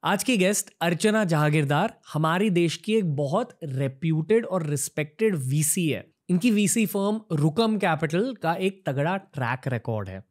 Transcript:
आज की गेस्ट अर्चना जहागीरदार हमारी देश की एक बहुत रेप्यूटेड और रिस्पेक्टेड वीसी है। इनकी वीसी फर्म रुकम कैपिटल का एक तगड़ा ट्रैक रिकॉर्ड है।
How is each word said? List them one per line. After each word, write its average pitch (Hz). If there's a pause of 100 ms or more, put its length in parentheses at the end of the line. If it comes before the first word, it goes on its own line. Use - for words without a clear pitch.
आज 196
की 254
गेस्ट 190 (120)
अर्चना 208
जहागीरदार 151 (140)
हमारी 165
देश 170
की -
एक 185
बहुत 151
रेप्यूटेड 160
और 185
रिस्पेक्टेड 151
वीसी 147
है। 110 (180)
इनकी 180
वीसी 208
फर्म 208 (100)
रुकम 165
कैपिटल 180
का 165
एक 190
तगड़ा 151
ट्रैक 131
रिकॉर्ड 110
है। 95